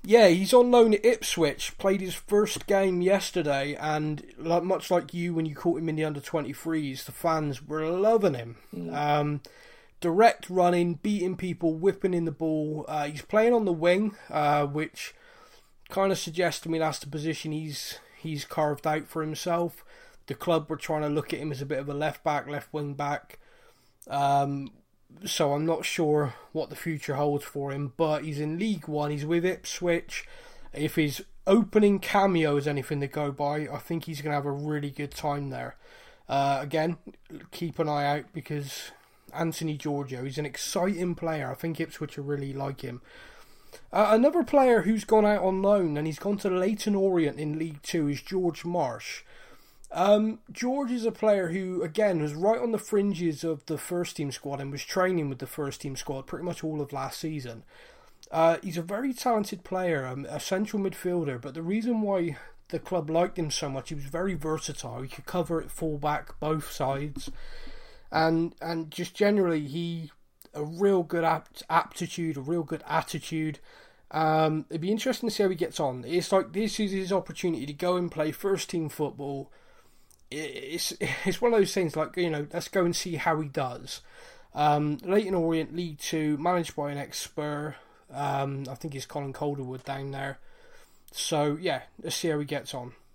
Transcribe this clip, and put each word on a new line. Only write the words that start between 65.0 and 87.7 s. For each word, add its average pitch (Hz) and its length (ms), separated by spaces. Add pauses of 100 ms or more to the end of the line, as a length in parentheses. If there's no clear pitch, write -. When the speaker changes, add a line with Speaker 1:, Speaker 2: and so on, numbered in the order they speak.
Speaker 1:
He 131 60
could - 180
cover 165 360
at - 80
fullback, 151 720
both 151 320
sides, 139 580 (800)
and, 165 500
and 160 300
just 175 240
generally, 196 520
he, 165 440 (440)
a 151 100
real 175 400
good 170 180
apt-, 160 480
aptitude, 165 640
a 139 40
real 160 240
good 147 240
attitude. 156 720 (500)
Um, 156 600
it'd 160 100
be 175 100
interesting 233 380
to 208 60
see - 100
how 190 60
he 185 40
gets 160 240
on. 127 260
It's 170 280
like, 190 200
this 208 280
is 208 100
his 190 220
opportunity 165 540
to 147 60
go 180 240
and 180 140
play 156 220
first 196 380
team 160 180
football. 143 640 (800)
I-, 139 40
it's, 147 600
<laughs> - 40 (240)
it's 190 180
one 240 100
of 226 80
those 190 140
things, 170 220
like, 156 200
you 175 140
know, 147 220
let's 170 160
go 185 160
and 175 120
see 170 200
how 156 240
he 156 80
does. 127 520 (540)
Um, 147 500
Leyton 190 300
Orient, 165 420
League 165 220
Two, 151 400
managed 175 360
by 147 160
an 143 80
ex-Spur. 147 800 (360)